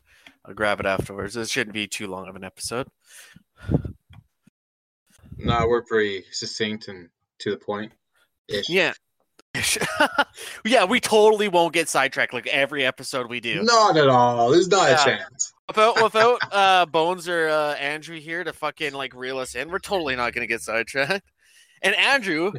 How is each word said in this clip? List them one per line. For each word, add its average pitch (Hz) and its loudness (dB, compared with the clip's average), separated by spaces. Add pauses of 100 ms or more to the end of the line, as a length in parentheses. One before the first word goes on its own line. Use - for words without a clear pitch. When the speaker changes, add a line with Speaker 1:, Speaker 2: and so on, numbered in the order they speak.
(440)
Speaker 1:
I'll 98 -18
grab 104 0
it 98 -2
afterwards. 98 -4
It 113 -6
shouldn't 107 -4
be 104 -6
too 107 -10
long 92 -10
of 95 -16
an 95 -16
episode. 117 -8 (2500)
Speaker 2:
No, 113 0
we're 117 2
pretty 104 -2
succinct 107 -6
and 90 -18 (320)
to 107 -4
the 95 -2
point. 104 -8 (560)
Ish. 104 -6
Speaker 1:
Yeah. 165 0 (600)
Ish. - -2
<laughs> - -4 (760)
Yeah, 220 4
we 233 2
totally 214 4
won't 170 2
get 170 0
sidetracked 135 0
like 120 -6
every 139 0
episode 127 -4
we 120 -6
do. 110 -4
Speaker 2:
Not 214 4
at 143 6
all. 120 4
There's 180 4
not 180 4
a - 6
Speaker 1:
Yeah. 151 4
Speaker 2:
chance. - -4 (160)
Speaker 1:
Without, 220 4
Speaker 2:
<laughs> - -
Speaker 1:
without, 220 4 (140)
uh, 190 4
Bones 165 -2
or, 165 0
uh, 151 0
Andrew 151 -8
here 165 -8
to 156 -6
fucking, 147 -6
like, 131 -8
reel 127 -8
us 127 -8
in, 139 -8
we're 190 -4
totally 156 -4
not 120 -2
gonna 120 -4
get 113 -4
sidetracked. 139 -4 (520)
And 196 0
Andrew 196 0